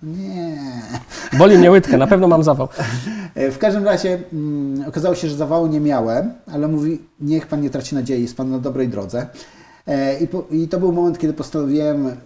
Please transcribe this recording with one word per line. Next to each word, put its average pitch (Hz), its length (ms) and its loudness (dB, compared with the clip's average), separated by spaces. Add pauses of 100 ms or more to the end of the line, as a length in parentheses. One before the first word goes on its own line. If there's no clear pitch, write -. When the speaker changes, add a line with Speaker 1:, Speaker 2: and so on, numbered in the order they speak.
Speaker 1:
„Nie”. 170 560 -10 (800)
Speaker 2:
Boli 190 200 10
mnie 175 120 10
łydka, 180 260 6
na 131 100 4
pewno 185 220 4
mam 165 140 6
zawał. 135 300 2
Speaker 1:
<laughs> - 60 -12 (560)
E, 135 160 -2
w 131 80 -8
każdym 208 260 0
razie, 185 340 0 (140)
mm, 143 560 -6
okazało 165 260 -2
się, 170 140 -4
że 147 80 -6
zawału 160 300 0
nie 151 140 0
miałem, 139 520 0 (200)
ale 147 160 -2
mówi, 156 320 -2 (200)
„Niech 151 260 -2
pan 151 140 -6
nie 143 100 -2
traci 135 240 -8
nadziei, 127 280 -2
jest 120 140 -8
pan 131 140 -6
na 131 80 -4
dobrej 131 300 -4
drodze”. 104 380 -8 (600)
E, 135 320 -2
i 165 100 -2
po-, 185 220 -8
i 160 180 -2
to 175 120 -4
był 180 120 2
moment, 170 260 0
kiedy 156 140 -2
postanowiłem 147 920 -2